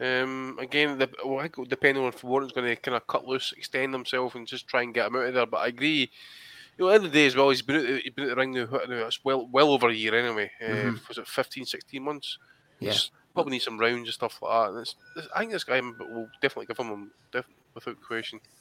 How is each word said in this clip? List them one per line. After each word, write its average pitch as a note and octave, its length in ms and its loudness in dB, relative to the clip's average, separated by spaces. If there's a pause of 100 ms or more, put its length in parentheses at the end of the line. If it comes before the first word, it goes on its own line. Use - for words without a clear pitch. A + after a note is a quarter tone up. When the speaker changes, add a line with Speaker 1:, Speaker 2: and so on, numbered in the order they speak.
Speaker 1:
Um, C3 580 -2
again, C#3 400 0
the, C3 120 2 (140)
well, C3+ 140 -2
I C#3 40 -4
think E3 120 -8
it'll B2+ 120 -8
depend C3+ 320 2
on C3 100 2
if B2 160 -8
Warren's C3 280 0
gonna A#2+ 240 0
kinda B2 300 -2
cut - 200 -2
loose, C3 300 -2
extend C3+ 360 -4
himself, B2+ 420 -2
and A#2 120 -14
just - 200 -12
try B2 160 2
and A#2+ 120 -6
get A2+ 120 2
him A#2+ 100 -4
out B2 100 0
of B2+ 80 -4
there. B2 100 4
But A2+ 140 -2
I A2 80 0
agree. C3 440 0 (680)
You F#3 80 2
know, - 20 6
at F#3+ 40 8
the - 20 10
end G#3+ 100 8
of D#3 80 -2
the D3 60 6
day D3 80 10
as B2 100 4
well, C#3 140 8
he's B2+ 100 2
been C3+ 160 0
at D#3 100 2
the, C3 160 0
he's B2 120 -8
been C#3 100 -6
at C3+ 60 -2
the B2 60 -2
ring C3 160 0
now, B2+ 120 0
what, B2 240 -2
now, B2 80 -4 (100)
it's - 160 -6
well, C3+ 300 0
well C#3+ 200 8
over A#2+ 180 6
a A2+ 40 0
year A2 240 0
anyway. A2 320 0 (120)
Uh, A2+ 60 -6
Speaker 2:
Mm-hmm. A2 280 -2 (100)
Speaker 1:
was A#2 120 -12
it A2 100 -12
fifteen, - 380 -4
sixteen - 360 -10
months? C#3+ 360 -8 (400)
Speaker 2:
Yeah. G#2 140 -4
Speaker 1:
He's - 180 0 (240)
probably D#3 160 0
need B2+ 120 -2
some A2+ 160 -6
rounds A#2 300 0
and A2+ 60 -10
stuff - 260 -6
like - 100 -4
that. A2 220 4
And A#2 80 -8
it's, - 140 -10 (220)
it's, D#3+ 200 -10
I F#3 40 0
think A3+ 120 -6
this F3+ 120 -6
guy - 180 2
will A2+ 460 -10 (120)
definitely B2+ 240 -2 (100)
give - 40 -6
him, G#2 320 -8 (200)
def-, B2+ 140 -6 (300)
without A#2 260 -12
question. A2+ 400 -8 (200)